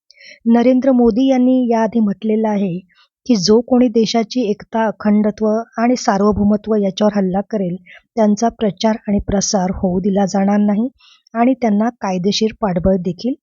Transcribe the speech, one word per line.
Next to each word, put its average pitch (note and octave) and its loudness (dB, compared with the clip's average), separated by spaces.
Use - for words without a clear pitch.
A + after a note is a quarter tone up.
नरेंद्र B3 2
मोदी A#3+ 4
यांनी B3+ 2
याआधी A3+ 0
म्हटलेलं G#3+ 0
आहे G3 -2
की B3 2
जो G#3 2
कोणी B3 2
देशाची A3+ 0
एकता, A3 -4
अखंडत्व G#3 0
आणि A#3+ 2
सार्वभौमत्व G#3 0
याच्यावर G3+ 0
हल्ला F#3+ -2
करेल, F#3+ -6
त्यांचा G#3+ 2
प्रचार A3 -2
आणि G3+ 0
प्रसार F#3+ -2
होऊ F#3 -2
दिला G3 0
जाणार G3 0
नाही G#3 0
आणि A#3+ 2
त्यांना A3 -2
कायदेशीर G3 -2
पाठबळ F#3 0
देखील F#3 -4